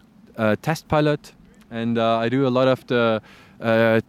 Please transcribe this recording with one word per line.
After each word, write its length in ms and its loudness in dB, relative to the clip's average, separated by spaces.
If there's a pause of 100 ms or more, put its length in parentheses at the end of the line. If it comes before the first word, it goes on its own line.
(380)
uh, 240 0
test 280 -6
pilot. 420 -2 (400)
And, 260 -4
uh, 200 0
I 100 -2
do 180 0
a 40 0
lot 180 0
of 200 -2
the, 340 0 (400)
uh, 480 2